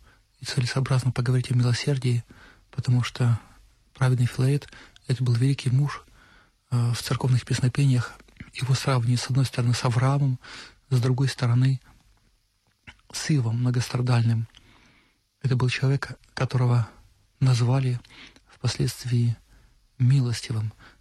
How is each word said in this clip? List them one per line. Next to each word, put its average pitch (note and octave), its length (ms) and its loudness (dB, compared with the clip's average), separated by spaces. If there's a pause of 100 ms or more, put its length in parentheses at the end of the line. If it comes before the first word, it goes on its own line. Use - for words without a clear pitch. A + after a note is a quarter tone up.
(400)
и B2+ 60 -12
целесообразно B2+ 640 0
поговорить B2 400 -2
о B2 40 0
милосердии, B2 680 0 (460)
потому B2 320 0
что A#2 360 0 (560)
праведный B2+ 320 0
Филарет — C3+ 460 -2 (360)
это C3 160 -2
был B2 100 2
великий C3 360 0
муж. C#3 340 0 (640)
Э, A#2+ 220 0
в A2+ 100 -6
церковных B2 420 0
песнопениях B2+ 680 0 (400)
его B2+ 220 -2
сравнивают, B2 460 0
с - 100 -8
одной C3 160 2
стороны, A#2+ 280 0
с - 100 -6
Авраамом, C3 540 2 (520)
с B2+ 100 2
другой B2+ 280 0
стороны, B2+ 520 2 (1300)
с - 180 -6
Иовом A#2+ 300 0
многострадальным. B2 880 0 (920)
Это C3 140 0
был B2 140 0
человек, - 480 -2 (160)
которого B2 540 0 (520)
назвали B2+ 600 2 (460)
впоследствии A#2+ 920 -2 (640)
милостивым A#2+ 760 2 (280)